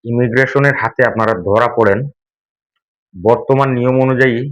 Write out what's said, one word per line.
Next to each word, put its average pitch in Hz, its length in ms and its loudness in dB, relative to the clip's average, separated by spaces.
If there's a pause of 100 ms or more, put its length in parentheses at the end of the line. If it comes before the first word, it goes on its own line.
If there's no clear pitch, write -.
ইমিগ্রেশনের 123 680 0
হাতে - 300 -4
আপনারা 110 380 0
ধরা 107 260 0
পড়েন, 107 300 2 (1160)
বর্তমান 120 600 0
নিয়ম 127 280 0
অনুযায়ী 127 360 0 (140)